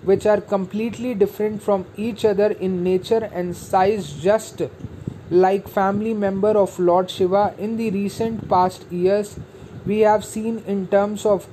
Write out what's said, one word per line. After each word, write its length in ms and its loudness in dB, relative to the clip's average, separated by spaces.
which 220 2
are 160 4
completely 720 -4
different 480 -2
from 240 0
each 300 -6
other 280 4
in 300 -2
nature 480 0
and 240 -6
size, 580 0
just 500 0
like 380 4
family 440 0
member 460 2
of 220 0
Lord 320 4
Shiva. 480 2
In 180 -4
the 140 -2
recent 580 -4
past 420 0
years, 480 0
we 140 0
have 260 4
seen 400 -6
in 220 -2
terms 360 2
of 300 2